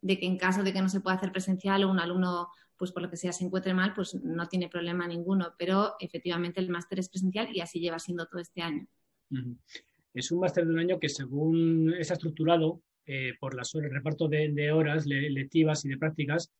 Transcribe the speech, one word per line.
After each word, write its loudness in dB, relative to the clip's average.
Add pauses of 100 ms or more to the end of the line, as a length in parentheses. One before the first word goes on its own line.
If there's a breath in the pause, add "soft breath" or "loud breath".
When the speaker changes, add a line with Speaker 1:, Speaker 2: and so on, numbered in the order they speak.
Speaker 1:
de 2
que -2
en 2
caso 2
de 2
que 0
no 4
se 0
pueda 2
hacer -2
presencial 2
o 4
un 2
alumno, 0 (280 loud breath)
pues -6
por -6
lo -6
que -10
sea, -4
se -4
encuentre 0
mal, 2
pues -4
no -4
tiene -2
problema -4
ninguno, -2
pero 2
efectivamente -4
el -2
máster -4
es -4
presencial -2
y -2
así -8
lleva -2
siendo -6
todo -10
este -10
año. -4 (460)
Speaker 2:
Ujú. -6 (560 loud breath)
Es -6
un 0
máster 2
de 2
un 2
año 0
que, 0
según 2
está -2
estructurado, 2 (260)
eh, -4
por -6
las -8
horas, -2
el -4
reparto 0
de, 2
de 2
horas 4
le-, 0
lectivas 2
y -2
de -2
prácticas -2